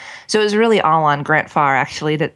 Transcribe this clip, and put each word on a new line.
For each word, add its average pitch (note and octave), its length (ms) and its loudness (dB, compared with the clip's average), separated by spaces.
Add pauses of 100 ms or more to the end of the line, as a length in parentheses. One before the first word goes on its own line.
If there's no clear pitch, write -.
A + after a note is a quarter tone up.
(280)
So G#3+ 120 0
it G#3+ 40 2
was G#3 100 0
really A3 260 2
all D#3+ 240 2
on D3 200 0
Grant D3+ 260 0
Farr, C#3+ 240 0
actually, D3+ 400 -2
the, D3+ 220 -4